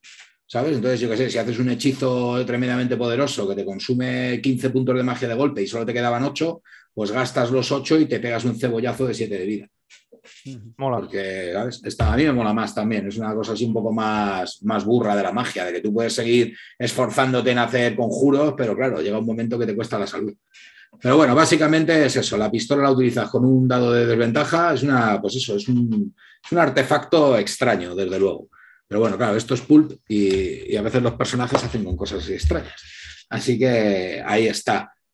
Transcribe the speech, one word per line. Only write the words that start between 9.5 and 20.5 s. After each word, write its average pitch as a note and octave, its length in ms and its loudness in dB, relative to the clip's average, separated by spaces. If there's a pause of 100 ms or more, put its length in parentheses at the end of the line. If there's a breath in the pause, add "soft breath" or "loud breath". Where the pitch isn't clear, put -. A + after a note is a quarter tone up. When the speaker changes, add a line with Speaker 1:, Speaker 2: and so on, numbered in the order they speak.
Speaker 2:
Ujú. A2+ 320 -16
Speaker 3:
Mola. C3+ 200 -2
Speaker 1:
Porque, F#2+ 540 -6
¿sabes? A2+ 320 -6
Esta, - 280 0
a A2+ 40 0
mí C#3+ 80 4
me D3+ 80 4
mola A2+ 200 0
más G#2+ 220 -2
también. G#2+ 340 -2
Es G2+ 100 -8
una G#2+ 160 -4
cosa A2 180 -4
así A2 120 -2
un A#2 100 0
poco G#2+ 180 -2
más, G#2 720 -2
más G#2 220 0
burra A2 320 2
de G2+ 60 2
la F2+ 100 -2
magia, G#2 320 -4
de F2 100 -4
que F2 60 -4
tú G#2 120 -2
puedes A2+ 220 0
seguir A#2 420 2 (220 loud breath)
esforzándote B2 720 0
en B2 80 2
hacer A#2+ 380 0
conjuros, C#3 600 2
pero A2+ 200 -2
claro, A#2 240 -2
llega G2+ 180 -2
un A2+ 80 -4
momento A#2 320 -4
que A#2+ 80 -2
te G#2 100 -4
cuesta A2 220 -4
la G2 80 -4
salud. G2+ 280 -6 (680 soft breath)